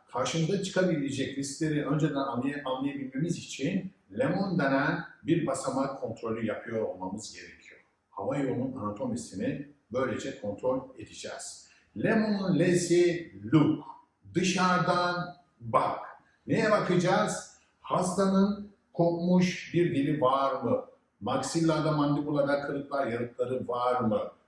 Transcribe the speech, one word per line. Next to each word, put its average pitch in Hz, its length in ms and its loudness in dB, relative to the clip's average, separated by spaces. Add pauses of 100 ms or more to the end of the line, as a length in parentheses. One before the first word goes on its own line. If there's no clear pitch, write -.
(120)
karşımıza 170 500 0
çıkabilecek 139 760 0
riskleri 147 480 -2
önceden 151 280 2
anlay-, 135 500 -4
anlayabilmemiz 135 760 -4
için - 540 -4 (260)
Lemon 175 400 0
denen 139 460 0 (180)
bir - 240 0
basamak - 540 -2
kontrolü 113 460 -6
yapıyor 110 360 -4
olmamız - 520 -6
gerekiyor. - 460 -20 (300)
Hava - 260 -4
yolunun 127 400 -2
anatomisini 104 920 -6 (240)
böylece 131 480 -2
kontrol 127 480 -2 (100)
edeceğiz. - 680 -14 (280)
Lemon'un 196 600 2
L'si 175 760 4 (200)
look. - 320 6 (500)
Dışarıdan 180 1000 2 (240)
bak. 117 380 0 (480)
Neye 208 240 2
bakacağız? 185 880 2 (220)
Hastanın 190 920 2 (200)
kopmuş 175 840 2
bir 165 200 2
dili 143 260 0
var 131 420 2
mı? - 220 0 (380)
Maxilla'da, 151 720 2
mandibulada 143 680 2
kırıklar, 139 460 -4
yarıkları 123 640 -4
var 123 320 0
mı? 107 200 2 (280)